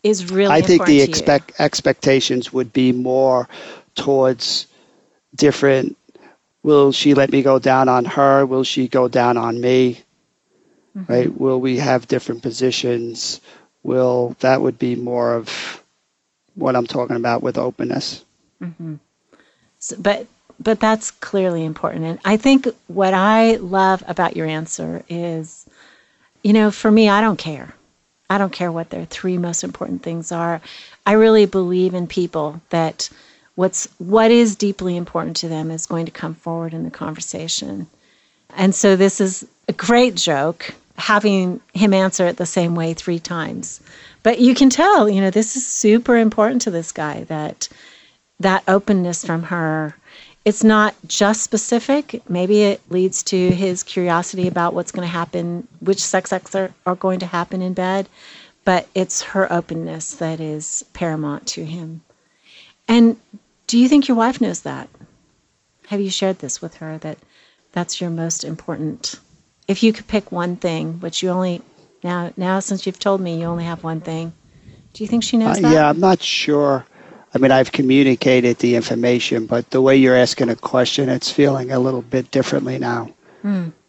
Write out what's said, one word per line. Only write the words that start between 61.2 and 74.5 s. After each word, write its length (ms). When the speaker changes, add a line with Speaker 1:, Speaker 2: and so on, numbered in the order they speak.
Speaker 1:
to 180
him. 360
And 300
do 100
you 120
think 180
your 100
wife 240
knows 200
that? 280
Have 140
you 80
shared 300
this 220
with 140
her, 240
that 180
that's 280
your 80
most 340
important? 760
If 160
you 100
could 140
pick 240
one 260
thing, 420
which 240
you 60
only, 320
now, 340
now 220
since 260
you've 140
told 220
me 180
you 60
only 180
have 200
one 180
thing, 300